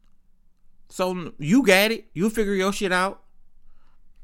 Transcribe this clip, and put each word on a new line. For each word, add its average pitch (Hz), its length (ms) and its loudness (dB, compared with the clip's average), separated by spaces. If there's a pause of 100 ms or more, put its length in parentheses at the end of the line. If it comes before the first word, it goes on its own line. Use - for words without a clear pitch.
(880)
So, 185 220 -4
n-, 180 260 -8
you 190 260 2
got 202 280 4
it. - 220 -8
You 185 160 -2
figure 202 260 -2
your 190 180 -2
shit 196 180 -4
out." 185 320 -2 (1000)